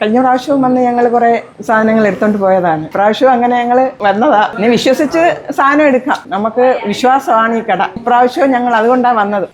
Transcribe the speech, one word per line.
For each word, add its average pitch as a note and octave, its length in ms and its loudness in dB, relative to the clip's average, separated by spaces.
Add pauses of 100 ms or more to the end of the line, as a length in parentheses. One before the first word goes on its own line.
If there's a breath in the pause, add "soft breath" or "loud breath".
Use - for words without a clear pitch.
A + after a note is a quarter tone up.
കഴിഞ്ഞ A3 180 0
പ്രാവശ്യവും C4 420 0
വന്ന് B3+ 200 0
ഞങ്ങൾ A#3+ 260 0
കുറെ A#3 200 2 (400)
സാധനങ്ങൾ A3 400 2
എടുത്തോണ്ട് G#3 300 0
പോയതാണ്. F3+ 480 0
ഇപ്രാവശ്യവും G#3+ 460 0
അങ്ങനെ B3 260 0
ഞങ്ങൾ B3 340 0 (100)
വന്നതാ. G#3 580 2
ഇനി G#3 80 0
വിശ്വസിച്ച് C#4 720 0 (140)
സാധനം D4 340 2
എടുക്കാം. B3+ 320 0 (100)
നമുക്ക് A3+ 580 0
വിശ്വാസമാണ് A3+ 720 0
ഈ A3 40 -4 (100)
കട. F#3 100 -2
ഇപ്രാവശ്യവും B3 720 0
ഞങ്ങൾ A#3+ 240 0
അതുകൊണ്ടാ B3 360 2
വന്നത്. G3+ 420 -2